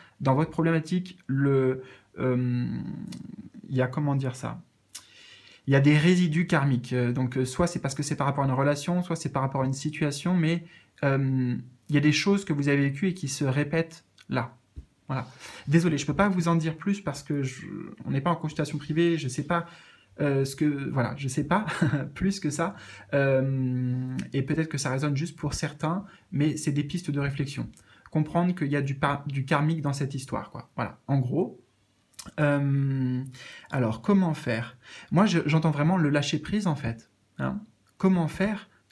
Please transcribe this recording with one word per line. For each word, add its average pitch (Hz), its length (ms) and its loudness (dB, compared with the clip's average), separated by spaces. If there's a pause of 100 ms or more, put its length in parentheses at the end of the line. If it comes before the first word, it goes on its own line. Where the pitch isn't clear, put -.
(200)
dans 135 160 4
votre 160 160 2
problématique, 165 760 0
le, 135 560 2 (380)
euh, 123 480 0 (1040)
il 135 60 -4
y 127 60 2
a, 123 60 2
comment 143 280 0
dire 135 200 -2
ça ? - 260 -10 (1040)
Il 135 60 4
y - 20 8
a 139 40 8
des 147 180 8
résidus 175 500 4
karmiques. 139 460 2
Euh, 123 180 2
donc, 127 260 -2
euh, 127 80 2
soit 170 220 0
c'est - 120 -4
parce 135 160 -6
que 151 80 -4
c'est 143 120 -4
par 139 120 0
rapport 139 160 0
à 135 40 2
une 131 60 2
relation, 143 500 0
soit 165 120 -4
c'est 151 160 -6
par 135 100 -2
rapport 135 200 0
à 131 40 0
une 135 80 0
situation, 151 640 -2
mais, 165 300 0 (380)
euh, 131 520 2 (340)
il 151 60 2
y - 20 6
a 143 40 4
des 151 100 6
choses 196 340 2
que 165 80 0
vous 143 160 0
avez 143 120 4
vécues 139 280 0
et 175 40 -2
qui 151 140 -6
se - 160 -4
répètent 147 640 -2 (240)
là. 123 280 -4 (500)
Voilà. 131 200 -6 (400)
Désolé, 160 300 4
je - 80 -4
peux 139 100 -2
pas 202 140 4
vous 180 180 0
en 170 80 4
dire 160 220 0
plus 196 240 -2
parce - 200 -6
que 143 220 -2
je, - 220 -6 (400)
on - 60 -4
n'est 139 100 0
pas 175 80 0
en 170 60 4
consultation 151 420 -4
privée, 165 400 2
je 139 100 -4
sais 131 160 -4
pas, 170 220 0 (560)
euh, 139 240 2
ce 131 100 -6
que, 143 360 0
voilà, 123 260 0
je 139 100 -4
sais 143 160 -2
pas 190 220 2 (240)
<laughs> 139 260 -2
plus 196 240 0
que 151 100 -2
ça. 175 260 -2 (380)
Euh, 131 1000 2 (180)
et 139 100 0
peut-être 156 260 0
que 147 80 -6
ça 135 120 -4
résonne 139 280 0
juste 170 200 -6
pour 143 160 -4
certains, 156 520 -4 (260)
mais 143 240 2
c'est 147 160 -2
des 143 120 0
pistes 156 280 -4
de 143 80 -2
réflexion. 139 500 -4 (400)
Comprendre 170 460 2
qu'il 139 160 -2
y 147 60 0
a 143 40 0
du 139 140 -2
par-, 139 320 -2
du 135 180 -4
karmique 156 360 2
dans 139 120 -2
cette 139 220 -4
histoire, 113 340 -8
quoi. - 260 -16
Voilà, 113 320 -6
en 139 120 2
gros. 131 420 -2 (800)
Euh, 139 840 2 (480)
alors, 120 300 0
comment 190 320 4
faire ? 120 440 -6 (340)
Moi, 180 140 6
je, 170 200 4
j'entends 160 260 4
vraiment 151 260 2
le 151 120 4
lâcher 143 300 0
prise, 196 280 -2
en 151 80 2
fait, 113 340 -6 (300)
hein. 131 220 -4 (360)
Comment 180 300 4
faire, 202 420 -2 (220)